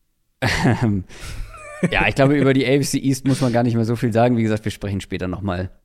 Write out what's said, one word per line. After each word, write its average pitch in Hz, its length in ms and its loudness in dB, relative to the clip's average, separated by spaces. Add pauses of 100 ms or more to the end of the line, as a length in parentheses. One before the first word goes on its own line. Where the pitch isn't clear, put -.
(840)
Ähm, 101 220 0 (840)
ja, 98 180 2
ich 107 60 0
glaube, 139 220 4
über 135 180 4
die 135 120 2
A 127 40 2
F 135 180 2
C 143 100 -2
East 135 280 0
muss 135 140 2
man 127 120 0
gar 120 100 2
nicht 120 120 2
mehr 117 100 2
so 117 120 0
viel 113 160 -2
sagen. 120 240 4
Wie 113 60 0
gesagt, 107 220 0
wir 104 80 -4
sprechen 101 280 -6
später 92 280 -6
noch 90 120 -4
mal 92 300 -4 (140)